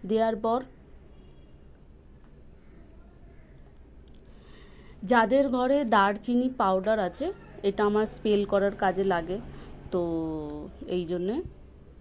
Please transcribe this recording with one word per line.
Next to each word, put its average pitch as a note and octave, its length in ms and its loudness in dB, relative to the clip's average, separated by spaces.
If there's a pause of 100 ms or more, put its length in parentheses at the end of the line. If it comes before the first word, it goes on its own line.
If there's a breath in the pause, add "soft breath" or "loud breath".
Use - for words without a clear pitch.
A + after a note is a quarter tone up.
দেওয়ার A3 300 2
পর A#3 280 0 (4000 loud breath)
যাদের B3 460 4
ঘরে B3+ 360 2
দারচিনি A3 720 2
পাউডার G3 420 2
আছে, B3 340 -2 (300)
এটা G3+ 220 2
আমার G#4 200 4
স্পেল G#3 400 0
করার G3+ 300 2
কাজে F#3+ 280 0
লাগে, F3+ 340 0 (540 loud breath)
তো F3+ 100 0 (840)
এই F3+ 180 -4
জন্যে, F3+ 280 -2 (680)